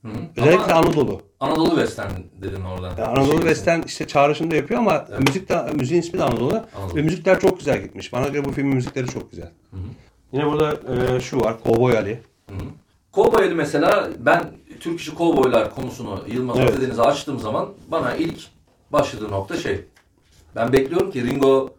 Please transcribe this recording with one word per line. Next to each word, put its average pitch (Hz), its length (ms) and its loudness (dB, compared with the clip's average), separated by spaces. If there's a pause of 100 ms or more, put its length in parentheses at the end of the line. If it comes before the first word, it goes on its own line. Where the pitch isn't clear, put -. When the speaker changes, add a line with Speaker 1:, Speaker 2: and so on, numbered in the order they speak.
Speaker 1:
Hı 117 60 -16
hı. 104 40 -12 (240)
Speaker 2:
Özellikle 170 380 6
Speaker 1:
Ama 165 140 6
Speaker 2:
Anadolu. 107 340 0 (180)
Speaker 1:
Anadolu 160 280 2
Western 113 420 -2 (320)
dedin 95 220 -8
oradan. 92 240 -8
Speaker 2:
Yani 107 200 -6
Anadolu 135 220 4
Speaker 1:
Şey, 160 100 2
Speaker 2:
Western 160 420 0
işte - 240 -8
çağrışımda 151 500 2
yapıyor 233 240 0
ama 175 300 2
Speaker 1:
Evet. 104 180 -6
Speaker 2:
müzik 180 200 -2
de, 170 140 0 (120)
müziğin 147 280 0
ismi - 160 -6
de 160 60 0
Anadolu. 120 400 0 (120)
Speaker 1:
Anadolu. 98 200 -8
Speaker 2:
Ve 147 60 0
müzikler 185 380 2
çok - 180 2
güzel 123 240 -2
gitmiş. 98 300 -14
Bana 127 160 -2
göre 143 160 -4
bu 139 80 -4
filmin 139 220 0
müzikleri 127 320 -2
çok - 240 -10
güzel. 82 200 -14 (200)
Speaker 1:
Hı 98 60 -16
hı. 92 40 -10 (520)
Speaker 2:
Yine 143 140 0
burada, 151 300 0 (400)
e, 123 40 0
şu 127 200 -2
var, 113 220 0
Kovboy 117 360 4
Ali. 104 220 -4 (280)
Speaker 1:
Hı 101 60 -14
hı. 92 40 -8 (540)
Kovboy 196 320 4
Ali 170 100 0
mesela, 160 540 0 (100)
ben 135 260 2 (360)
Türk 165 200 -6
işi 151 140 -10
kovboylar 135 600 2
konusunu 113 540 -8
Yılmaz 123 300 -2
Speaker 2:
Evet. 127 120 4
Speaker 1:
Özdenize 117 320 -2
açtığım 139 380 0
zaman 139 280 -4 (200)
bana 139 260 -2
ilk - 260 -4 (500)
başladığı 104 400 -2
nokta 98 260 -4
şey. 95 240 -4 (760)
Ben 120 160 0
bekliyorum 170 380 2
ki 120 140 -4
Ringo 135 540 4